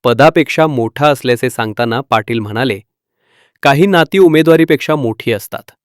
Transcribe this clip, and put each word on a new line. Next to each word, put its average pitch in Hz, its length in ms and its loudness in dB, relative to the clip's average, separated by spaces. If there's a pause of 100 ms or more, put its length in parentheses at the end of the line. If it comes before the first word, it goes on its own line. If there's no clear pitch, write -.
पदापेक्षा 156 600 2
मोठा 139 400 -4
असल्याचे 127 440 -2
सांगताना 117 500 -4
पाटील 117 380 -4
म्हणाले, 107 400 -4 (840)
"काही 147 240 2
नाती 180 320 0
उमेदवारीपेक्षा 160 800 2
मोठी 117 360 -4
असतात. - 380 -10 (140)